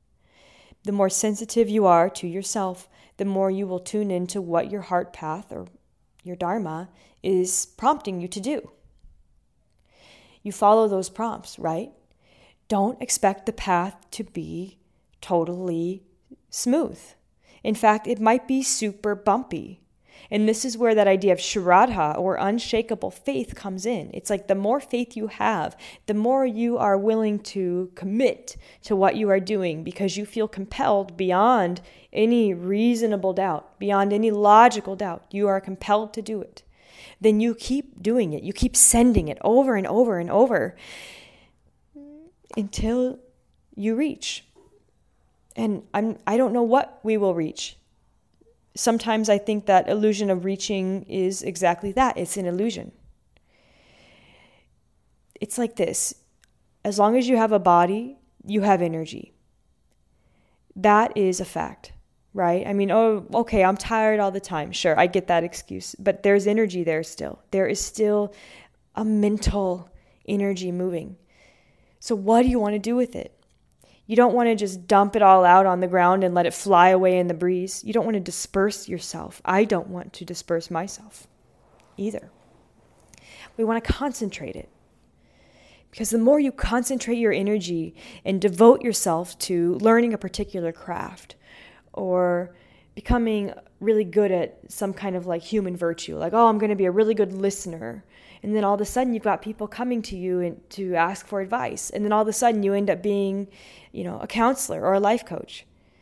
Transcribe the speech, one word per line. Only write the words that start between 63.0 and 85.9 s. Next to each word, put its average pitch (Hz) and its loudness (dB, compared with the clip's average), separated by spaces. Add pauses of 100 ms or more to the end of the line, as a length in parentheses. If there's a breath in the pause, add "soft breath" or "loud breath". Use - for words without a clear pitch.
okay, 226 2
I'm 190 2
tired 220 0
all 196 0
the 190 -6
time." 175 -8
Sure, - 0
I 180 6
get 180 -2
that 170 2
excuse. - -10
But 196 -2
there's 202 4
energy 208 0
there 160 -2
still. - -12 (100)
There 190 0
is 160 -2
still 208 0 (600 loud breath)
a 214 -4
mental 208 0 (380 soft breath)
energy 196 -2
moving. 180 -6 (800 soft breath)
So - -4
what 214 4
do 254 2
you 247 2
want 208 -2
to 214 -2
do 220 -2
with 247 -2
it? - -14 (680 soft breath)
You 214 -6
don't 240 6
want 240 2
to 226 4
just 190 -6
dump 208 4
it 208 4
all 190 10
out 185 8
on 180 2
the 180 0
ground 185 4
and 180 2
let 175 2
it - -2
fly 185 6
away 185 4
in 180 2
the 175 -2
breeze. 180 -4
You 214 -8
don't 226 2
want 220 -2
to 202 -2
disperse 196 -4
yourself. - -12
I 196 4
don't 196 -2
want 180 -14
to - -16
disperse 170 -6
myself 190 -10 (720)
either. 208 -8 (1300 loud breath)
We 226 -2
want 226 -2
to - -4
concentrate 220 -8
it. - -16 (1200 soft breath)